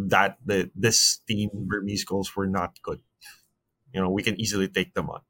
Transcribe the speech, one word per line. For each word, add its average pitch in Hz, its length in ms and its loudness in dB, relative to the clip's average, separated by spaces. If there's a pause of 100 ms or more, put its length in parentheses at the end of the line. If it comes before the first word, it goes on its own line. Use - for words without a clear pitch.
that 98 360 4
the, 95 300 0
this - 500 2
team, 104 280 -2
Burmese 101 500 -4
Ghosts, 95 320 -4
were 98 120 -2
not 92 360 -2
good. 76 160 -6 (960)
You 95 80 -2
know, 92 80 2
we 98 140 0
can 101 180 -2
easily 101 260 0
take - 260 -2
them 78 160 -4
on - 200 -12